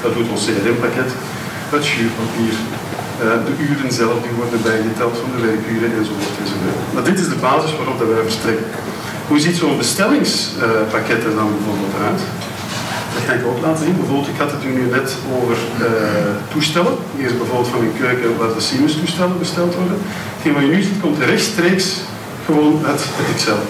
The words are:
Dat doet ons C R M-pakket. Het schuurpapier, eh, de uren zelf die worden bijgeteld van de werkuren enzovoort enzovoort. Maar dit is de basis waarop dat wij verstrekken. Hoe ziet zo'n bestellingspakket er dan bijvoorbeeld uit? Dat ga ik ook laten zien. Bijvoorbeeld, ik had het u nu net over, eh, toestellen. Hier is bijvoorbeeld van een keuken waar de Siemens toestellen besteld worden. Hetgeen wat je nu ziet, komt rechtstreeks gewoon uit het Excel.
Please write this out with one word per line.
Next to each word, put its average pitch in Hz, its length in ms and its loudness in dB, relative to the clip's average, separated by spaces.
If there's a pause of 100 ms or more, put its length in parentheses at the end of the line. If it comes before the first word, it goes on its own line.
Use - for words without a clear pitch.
Dat 117 120 2
doet 117 180 0
ons 101 120 -2
C 113 40 0 (160)
R - 100 2
M-pakket. - 340 -2 (640)
Het 147 160 2
schuurpapier, 113 680 0 (680)
eh, 110 140 2 (100)
de 139 60 0 (140)
uren 135 240 0 (100)
zelf 117 240 2
die 120 140 -4
worden 120 220 0 (100)
bijgeteld 113 500 0
van 131 120 -4
de 123 140 -2
werkuren 113 520 0
enzovoort 101 440 -2
enzovoort. 95 360 -2 (140)
Maar - 160 0
dit 190 140 4
is 160 100 0
de - 60 -2 (100)
basis 156 280 2
waarop 123 240 -2
dat 110 120 2
wij 110 160 2
verstrekken. - 380 -2 (600)
Hoe 147 160 6
ziet 170 160 2
zo'n 127 220 2
bestellingspakket 113 1400 2
er 107 120 0
dan 107 160 2
bijvoorbeeld 98 420 -2 (120)
uit? 101 140 0 (920)
Dat - 120 -2
ga - 120 2
ik 120 120 0
ook 120 140 -2
laten 156 200 2
zien. 180 160 4
Bijvoorbeeld, 139 320 0
ik 143 100 -6
had 147 120 -2
het - 140 -6
u - 0 - (100)
nu 123 60 2 (120)
net - 120 0 (260)
over, 117 220 2 (300)
eh, 104 460 2 (200)
toestellen. 165 420 2 (200)
Hier 135 160 -2
is 120 100 0
bijvoorbeeld 120 340 0
van 120 100 2
een 110 180 0
keuken 123 340 2
waar 113 200 0
de - 100 -2
Siemens 147 340 2
toestellen 180 440 0
besteld 175 340 0
worden. 185 180 2 (360)
Hetgeen 151 220 2
wat 139 100 4
je 151 100 6
nu 202 60 6
ziet, - 240 0
komt 147 140 2 (120)
rechtstreeks 185 560 2 (580)
gewoon 151 300 6 (140)
uit - 140 0
het - 300 -2
Excel. - 360 0